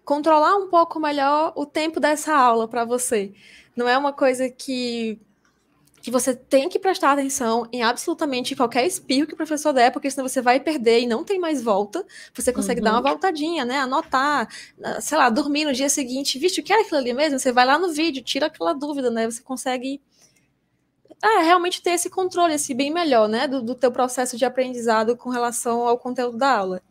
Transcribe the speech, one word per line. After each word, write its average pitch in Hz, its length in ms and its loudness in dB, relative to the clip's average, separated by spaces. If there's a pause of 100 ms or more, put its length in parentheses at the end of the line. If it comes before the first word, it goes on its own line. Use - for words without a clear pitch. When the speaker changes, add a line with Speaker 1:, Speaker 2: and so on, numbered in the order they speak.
Speaker 1:
controlar 302 520 4
um 392 120 -2
pouco 330 320 2
melhor 294 560 0
o 294 80 -4
tempo 320 360 -4
dessa 302 360 0
aula 233 320 4
pra 233 160 -2
você. 226 480 -2 (440)
Não 240 120 -2
é 247 80 4
uma 277 160 0
coisa 262 380 0
que, 240 720 -6 (800)
que - 80 -12
você 247 260 0
tem 269 320 2
que 381 120 -2
prestar 359 320 2
atenção 247 600 0
em 247 120 -4
absolutamente 254 720 -2
qualquer 247 320 2
espirro 294 400 -2
que - 80 -12
o - 20 -20
professor 302 360 -2
der, 254 180 6
porque 277 180 -4
senão 262 180 -6
você 262 140 -4
vai 254 180 4
perder 247 420 2
e 247 40 0
não 240 180 -2
tem 392 140 -4
mais 311 240 -2
volta. 208 420 0 (300)
Você 240 180 -4
consegue 233 300 -2
dar 220 120 2
uma 226 100 4
Speaker 2:
Uhum. 277 60 2
Speaker 1:
voltadinha, 311 540 -2
né? 247 140 -4
Anotar, 269 720 0 (340)
ah, - 180 -6
sei 311 180 -2
lá, 262 100 6
dormir 285 360 0
no 294 80 0
dia 269 140 -2
seguinte. 269 520 -4
"Vixe, 339 220 0
o - 20 -4
que 359 100 -2
era 440 80 4
aquilo 370 160 0
ali 247 160 -2
mesmo?" 285 240 0
Você 254 140 0
vai 247 160 6
lá 277 100 4
no 349 160 0
vídeo, 294 300 -2
tira 285 240 -2
aquela 330 260 -2
dúvida, 277 380 -4
né? 226 180 -2
Você 226 140 -12
consegue, 262 580 -6 (1200)
ah, 427 220 2
realmente 349 400 2
ter - 100 0
esse 349 200 -2
controle, 349 420 0
assim, 294 220 -4
bem 277 180 -2
melhor, 277 340 4
né, 233 200 0
do, 269 160 -2
do 226 100 -4
teu 247 180 2
processo 254 460 -2
de 254 80 0
aprendizado 240 720 0
com 254 140 -10
relação 240 560 -2
ao 240 100 4
conteúdo 247 400 -4
da 269 180 4
aula. 190 240 -2 (120)